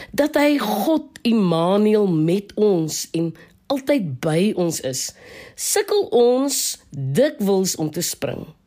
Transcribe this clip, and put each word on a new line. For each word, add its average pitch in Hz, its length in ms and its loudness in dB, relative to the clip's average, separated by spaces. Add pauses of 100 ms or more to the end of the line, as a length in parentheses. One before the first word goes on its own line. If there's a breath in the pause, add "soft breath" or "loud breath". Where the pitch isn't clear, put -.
(100 loud breath)
dat 285 240 0
hy 294 220 4
God 214 640 -2
Immanuel 208 840 2
met 170 480 0
ons 180 560 0
en 165 240 -4 (360 loud breath)
altyd 269 360 0 (160)
by 170 360 2
ons 170 280 -2
is, 131 220 -6 (500 loud breath)
sukkel 403 560 -2
ons 254 640 2 (120)
dikwels 190 880 0
om 151 120 -4
te 170 140 -6
spring, - 400 -8 (220)